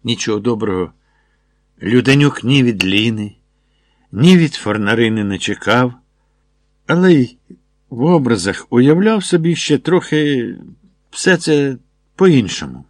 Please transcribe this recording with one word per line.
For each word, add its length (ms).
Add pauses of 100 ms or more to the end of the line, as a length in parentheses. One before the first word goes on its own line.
Нічого 340
доброго 540 (880)
Люденюк 600
ні 180
від 220
Ліни, 500 (800)
ні 240
від 180
Форнарини 680
не 140
чекав, 560 (960)
але 240
й 240 (540)
в 120
образах 680
уявляв 540
собі 320
ще 220
трохи 760 (560)
все 260
це 400 (400)
по-іншому. 720